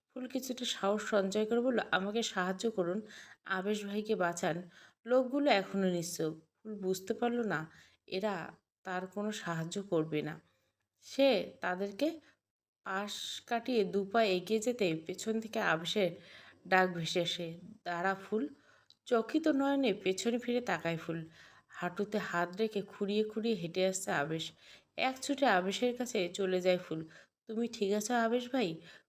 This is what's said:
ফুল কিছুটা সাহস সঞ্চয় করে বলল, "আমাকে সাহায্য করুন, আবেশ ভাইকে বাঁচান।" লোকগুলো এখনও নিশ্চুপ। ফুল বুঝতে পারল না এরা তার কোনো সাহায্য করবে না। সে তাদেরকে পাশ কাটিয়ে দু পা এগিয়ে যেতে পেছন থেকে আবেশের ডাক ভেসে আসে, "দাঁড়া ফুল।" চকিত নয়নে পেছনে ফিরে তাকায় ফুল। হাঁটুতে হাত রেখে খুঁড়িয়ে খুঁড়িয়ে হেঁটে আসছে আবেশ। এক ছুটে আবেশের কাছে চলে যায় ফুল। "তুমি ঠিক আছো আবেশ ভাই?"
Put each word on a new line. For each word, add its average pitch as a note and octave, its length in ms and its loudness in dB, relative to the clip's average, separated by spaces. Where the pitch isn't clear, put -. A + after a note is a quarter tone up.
ফুল B3+ 240 -10
কিছুটা B3 380 -6
সাহস G#3 360 0
সঞ্চয় G#3 440 2
করে A#3 160 4
বলল, A#3+ 180 4
"আমাকে G#3 320 2
সাহায্য F#3+ 480 0
করুন, F#3 300 0
আবেশ G3+ 400 -2
ভাইকে G#3+ 300 0
বাঁচান।" F3 540 0
লোকগুলো B3+ 460 4
এখনও G3 380 4
নিশ্চুপ। E3 440 -2
ফুল - 420 -14
বুঝতে F#3 380 -2
পারল A#3+ 280 0
না D#3+ 300 -2
এরা F#3+ 460 -4
তার F#3 240 -4
কোনো G#3 240 -4
সাহায্য E3+ 520 -4
করবে D#3+ 380 0
না। D3+ 200 -6
সে B3 600 2
তাদেরকে G3 580 -2
পাশ G#3 300 -4
কাটিয়ে A#3 360 2
দু F#3+ 220 0
পা A3+ 180 4
এগিয়ে F#3+ 360 2
যেতে G3+ 480 0
পেছন A3 320 -2
থেকে A3 200 -4
আবেশের F3 520 2
ডাক F#3 260 6
ভেসে E3+ 280 0
আসে, E3+ 380 -4
"দাঁড়া F3 320 0
ফুল।" A3 320 -4
চকিত A#3+ 420 2
নয়নে C#4 460 4
পেছনে G#3 460 0
ফিরে A#3+ 220 0
তাকায় E3+ 360 -2
ফুল। E3 320 -6
হাঁটুতে G3+ 500 -4
হাত F3 400 0
রেখে G#3+ 240 0
খুঁড়িয়ে G3+ 420 0
খুঁড়িয়ে G#3+ 320 -2
হেঁটে F3 320 0
আসছে F#3+ 240 -2
আবেশ। D#3+ 400 -2
এক C4 220 0
ছুটে C#4 260 0
আবেশের G3+ 520 2
কাছে A3 320 -2
চলে F#3 320 0
যায় F3+ 160 4
ফুল। D#3+ 320 -6
"তুমি A3+ 200 -2
ঠিক G3+ 260 0
আছো G#3 200 0
আবেশ A#3+ 380 2
ভাই?" F#3 300 0